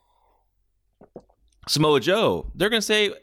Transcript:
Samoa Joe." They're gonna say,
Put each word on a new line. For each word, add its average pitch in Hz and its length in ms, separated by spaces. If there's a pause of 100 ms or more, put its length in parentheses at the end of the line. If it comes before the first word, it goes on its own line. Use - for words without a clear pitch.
(1700)
Samoa 147 320
Joe." 147 560
They're 190 140
gonna 226 120
say, 214 300 (100)